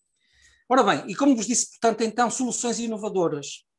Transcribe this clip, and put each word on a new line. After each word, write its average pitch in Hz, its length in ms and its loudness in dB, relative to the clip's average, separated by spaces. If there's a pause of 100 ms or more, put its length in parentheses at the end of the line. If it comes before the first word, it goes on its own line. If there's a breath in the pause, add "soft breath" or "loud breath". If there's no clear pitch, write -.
(680 soft breath)
Ora 254 160 6
bem, 175 240 2
e 190 80 -8
como 277 200 4
vos 214 100 -4
disse, 226 240 -2
portanto, 226 320 0
então, 226 300 0
soluções 240 480 -4
inovadoras, 190 880 -4 (140)